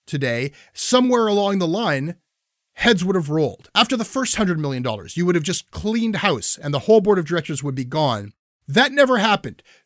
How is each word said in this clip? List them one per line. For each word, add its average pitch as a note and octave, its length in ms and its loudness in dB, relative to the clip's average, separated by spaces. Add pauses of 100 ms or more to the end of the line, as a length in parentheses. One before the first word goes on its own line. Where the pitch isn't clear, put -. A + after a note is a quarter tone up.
today, C3 460 -4 (200)
somewhere B3 540 2
along G3+ 320 2
the F3+ 80 0
line, E3 480 -2 (600)
heads A3 300 2
would F#3+ 120 0
have D3+ 140 -2
rolled. D#3 440 -2
After A3 220 2
the A3 80 -4
first - 320 -4
hundred F3+ 240 0
million C3+ 240 -4
dollars, G#2+ 320 -8
you F3 100 0
would F3 80 2
have E3 80 0
just E3+ 300 -8
cleaned A3 440 -2
house D#3 400 -2
and D3 160 -6
the C#3+ 80 -2
whole A3 200 4
board G3 180 2
of E3 80 -2
directors D#3 380 -4
would C#3+ 100 -4
be C3 100 -6
gone. B2 500 -2 (340)
That B3 240 2
never C4 260 4
happened. G3 460 0 (220)